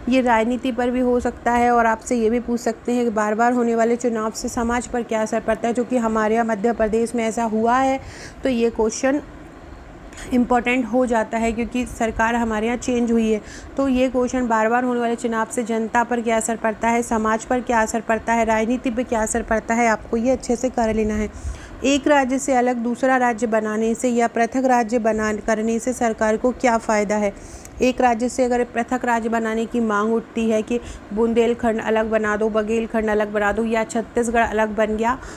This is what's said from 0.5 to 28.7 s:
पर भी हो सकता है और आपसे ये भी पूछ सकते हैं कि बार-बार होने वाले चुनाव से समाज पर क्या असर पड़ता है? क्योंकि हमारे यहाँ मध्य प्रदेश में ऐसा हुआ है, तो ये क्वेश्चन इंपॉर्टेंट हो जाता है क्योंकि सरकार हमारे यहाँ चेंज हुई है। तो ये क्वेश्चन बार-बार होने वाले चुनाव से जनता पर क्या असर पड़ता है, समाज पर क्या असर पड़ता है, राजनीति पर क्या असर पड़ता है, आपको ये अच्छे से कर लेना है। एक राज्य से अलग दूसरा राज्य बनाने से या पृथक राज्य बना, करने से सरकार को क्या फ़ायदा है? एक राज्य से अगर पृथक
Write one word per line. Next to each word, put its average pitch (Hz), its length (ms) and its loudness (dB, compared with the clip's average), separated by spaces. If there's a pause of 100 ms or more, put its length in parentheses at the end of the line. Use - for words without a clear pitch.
पर 247 200 0
भी 247 80 0
हो 247 200 2
सकता 240 320 -2
है 240 200 4
और 233 140 4
आपसे 226 300 0
ये 220 140 2
भी 240 100 0
पूछ 240 200 -2
सकते 233 320 -4
हैं 240 140 0
कि 233 60 0
बार-बार 214 420 2
होने 233 220 2
वाले 226 200 4
चुनाव 226 360 -2
से 240 180 -8
समाज 240 380 -2
पर 240 160 -4
क्या 220 180 -2
असर 220 180 -2
पड़ता 220 280 -2
है? 233 60 0
क्योंकि 247 240 0
हमारे 220 380 2
यहाँ 233 100 2
मध्य 226 280 0
प्रदेश 220 420 0
में 233 80 0
ऐसा 226 200 -2
हुआ 226 340 2
है, 269 220 2 (440)
तो 269 60 2
ये 233 200 2
क्वेश्चन 240 520 0 (1120)
इंपॉर्टेंट 247 520 2
हो 247 200 2
जाता 226 320 0
है 226 140 0
क्योंकि 233 340 -2
सरकार 226 500 0
हमारे 226 320 0
यहाँ 240 100 -2
चेंज 240 340 0
हुई 226 200 2
है। 214 100 0 (360)
तो 277 100 0
ये 254 220 2
क्वेश्चन 247 380 0
बार-बार 226 360 2
होने 247 160 0
वाले 233 160 0
चुनाव 226 360 -2
से 247 120 -2
जनता 226 400 0
पर 240 180 -2
क्या 226 160 0
असर 220 180 -2
पड़ता 220 320 -2
है, 233 160 2
समाज 226 420 0
पर 254 140 0
क्या 233 220 2
असर 220 200 -2
पड़ता 226 320 -2
है, 233 120 2
राजनीति 226 460 0
पर 233 120 -2
क्या 233 180 -2
असर 220 200 -2
पड़ता 220 320 -2
है, 233 140 2
आपको 220 300 0
ये 233 140 2
अच्छे 254 240 0
से 254 140 -2
कर 226 240 0
लेना 214 200 0
है। 214 160 -2 (540)
एक 277 240 2
राज्य 269 320 4
से 269 140 0
अलग 247 240 2
दूसरा 247 400 0
राज्य 240 300 0
बनाने 220 480 0
से 254 140 0
या 233 180 2
पृथक 233 380 0
राज्य 240 340 2
बना, 214 340 0
करने 220 460 0
से 254 140 -2
सरकार 220 440 0
को 247 140 0
क्या 233 260 0
फ़ायदा 208 380 0
है? 208 180 0 (480)
एक 247 200 2
राज्य 240 280 2
से 262 140 0
अगर 247 200 2
पृथक 240 420 -4